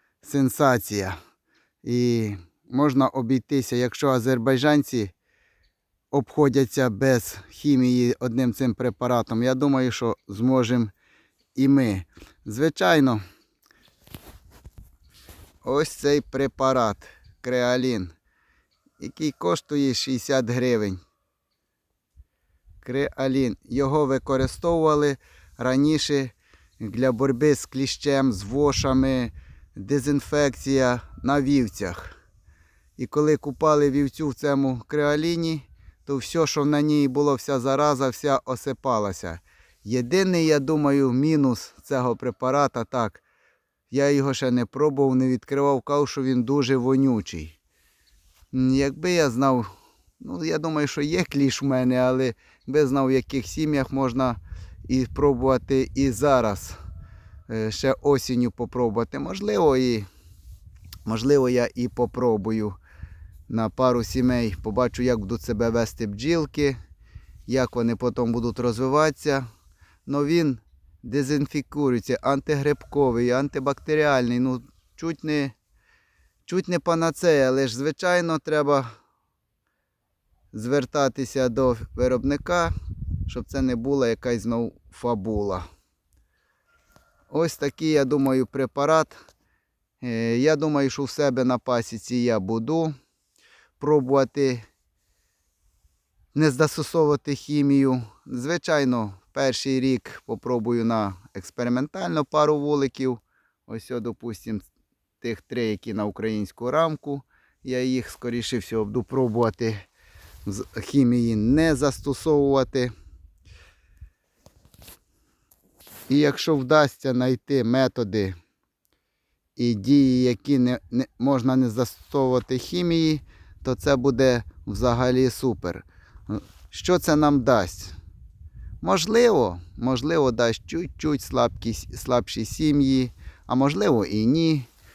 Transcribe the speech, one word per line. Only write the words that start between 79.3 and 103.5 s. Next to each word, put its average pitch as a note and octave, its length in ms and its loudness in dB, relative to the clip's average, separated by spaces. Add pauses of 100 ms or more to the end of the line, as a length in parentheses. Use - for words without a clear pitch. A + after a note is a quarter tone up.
звертатися C3 960 -2
до B2 280 2 (180)
виробника, C#3 800 0 (540)
щоб A#2+ 180 -8
це C3+ 180 -4
не B2+ 140 0
була C3 320 0
якась A#2 340 -2
знов A#2 300 -4 (180)
фабула. G2+ 720 -4 (1700)
Ось D#3+ 260 -2
такий, D#3 340 -4
я D3 140 4
думаю, C3 420 0
препарат. C#3+ 720 0 (840)
Е, A#2 360 -2
я D3+ 180 4
думаю, C#3+ 340 0
що C#3+ 140 -6
в B2+ 60 -8
себе C3+ 340 0
на B2+ 140 2
пасіці A#2+ 580 -4
я A#2+ 240 2
буду B2+ 540 -2 (840)
пробувати C3+ 840 2 (1700)
не D3+ 160 2
застосовувати D3 840 0
хімію. C#3 680 2 (240)
Звичайно, B2+ 880 -2 (180)
перший C3+ 480 -2
рік C3 460 -4
попробую A#2 580 -2
на A2 300 -2 (200)
експериментально C#3+ 880 -4
пару D3+ 360 0
вуликів. C#3 580 -2 (480)